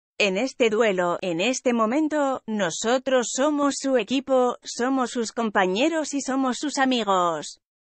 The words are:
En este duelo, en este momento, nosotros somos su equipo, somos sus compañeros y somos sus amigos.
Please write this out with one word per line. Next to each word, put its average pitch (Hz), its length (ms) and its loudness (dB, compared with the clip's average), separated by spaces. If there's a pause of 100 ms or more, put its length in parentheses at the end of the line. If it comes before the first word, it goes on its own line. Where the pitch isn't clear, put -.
(180)
En 202 180 2
este 240 340 0
duelo, 190 520 2
en 170 180 -4
este 247 320 0
momento, 269 760 0
nosotros 226 880 0
somos 285 440 0
su 269 180 0
equipo, 254 680 2
somos 254 480 -2
sus 233 200 -4
compañeros 233 800 0
y 285 60 -2
somos 262 380 -2
sus 294 200 -6
amigos. 196 840 0 (380)